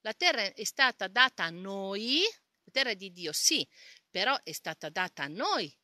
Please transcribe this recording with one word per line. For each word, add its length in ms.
la 120
terra 400
è 100
stata 440
data 380
a 40
noi, 720
la 500
terra 200
è 40
di 160
Dio, 220
sì, 340
però 360
è 80
stata 380
data 340
a 40
noi. 560